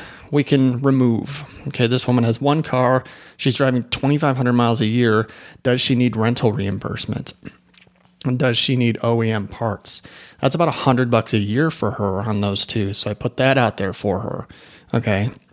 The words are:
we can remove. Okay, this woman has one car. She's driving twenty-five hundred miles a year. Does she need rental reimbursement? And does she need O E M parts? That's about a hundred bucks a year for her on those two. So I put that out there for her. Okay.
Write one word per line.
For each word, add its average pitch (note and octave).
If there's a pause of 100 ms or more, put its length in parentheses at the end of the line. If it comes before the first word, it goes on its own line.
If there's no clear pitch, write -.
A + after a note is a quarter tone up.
(300)
we D3
can C3
remove. C3 (240)
Okay, B2+
this B2
woman B2
has A2+
one D3
car. B2+ (360)
She's -
driving B2+
twenty-five C#3+
hundred B2
miles A#2
a A2
year. A2 (360)
Does B2+
she -
need A#2+
rental A2+
reimbursement? G2+ (920)
And B2+
does B2
she -
need A#2+
O A#2
E A2+
M G#2
parts? - (380)
That's C3+
about E3
a D3
hundred B2+
bucks A#2
a A2
year A2
for A2
her G2
on G#2+
those G2+
two. G2+
So -
I G#2
put -
that C3
out A#2
there F#2+
for F#2+
her. - (440)
Okay. A2+ (220)